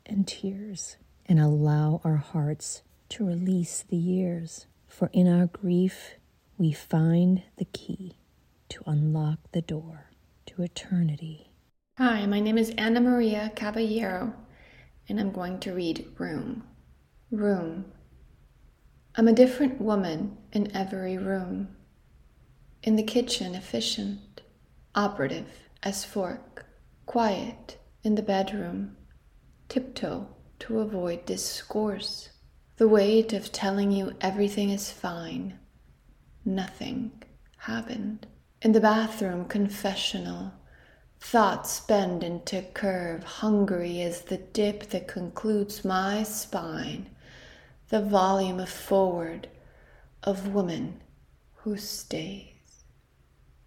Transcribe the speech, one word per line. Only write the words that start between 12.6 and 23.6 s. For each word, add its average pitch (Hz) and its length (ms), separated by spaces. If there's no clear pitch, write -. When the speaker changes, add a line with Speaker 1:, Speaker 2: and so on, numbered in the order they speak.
Speaker 2:
Anna 226 220
Maria 220 560
Caballero, 214 760
and 208 100
I'm 196 140
going 185 280
to 185 140
read 170 440
Room. - 480
Room. 190 640
I'm 226 120
a 226 60
different 254 460
woman 196 580
in 202 220
every 190 440
room. 190 580
In 220 140
the 220 60
kitchen, 208 520
efficient, 202 840